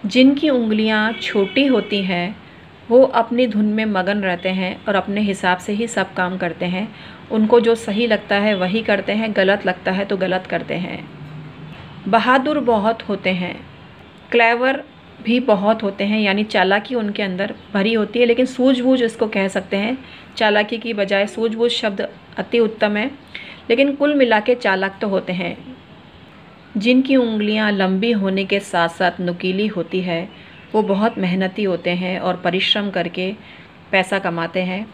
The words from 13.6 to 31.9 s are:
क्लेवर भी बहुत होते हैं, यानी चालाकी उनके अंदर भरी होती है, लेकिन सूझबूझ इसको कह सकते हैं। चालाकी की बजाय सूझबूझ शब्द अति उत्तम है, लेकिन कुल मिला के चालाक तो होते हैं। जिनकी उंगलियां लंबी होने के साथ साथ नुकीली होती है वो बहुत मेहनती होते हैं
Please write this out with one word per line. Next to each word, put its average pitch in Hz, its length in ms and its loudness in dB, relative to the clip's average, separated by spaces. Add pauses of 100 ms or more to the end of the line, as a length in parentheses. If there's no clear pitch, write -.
क्लेवर 240 520 2 (420)
भी 240 140 2
बहुत 220 440 2
होते 196 200 -4
हैं, 214 160 0
यानी 208 240 0
चालाकी 208 520 0
उनके 208 280 -2
अंदर 190 300 -4 (200)
भरी 208 200 2
होती 214 260 -2
है, 240 60 6
लेकिन 233 200 4
सूझबूझ 254 560 2
इसको 226 260 0
कह 196 200 -2
सकते 190 300 -4
हैं। 233 200 -2 (380)
चालाकी 214 420 2
की 226 160 -6
बजाय 202 340 0
सूझबूझ 226 440 0
शब्द 208 380 -4 (280)
अति 220 220 0
उत्तम 214 380 0
है, 254 140 -2 (580)
लेकिन 269 260 4
कुल 285 180 2
मिला 240 260 4
के 240 160 2
चालाक 190 460 -2
तो 220 60 -2
होते 185 260 -2
हैं। 175 240 -6 (1200)
जिनकी 262 380 4
उंगलियां 214 580 2
लंबी 190 380 2
होने 196 340 0
के 196 140 0
साथ 170 300 0
साथ 180 300 -2
नुकीली 185 480 -2
होती 185 340 -4
है 175 280 -4 (460)
वो 214 60 4
बहुत 208 360 0
मेहनती 190 460 -2
होते 180 260 0
हैं 180 300 -2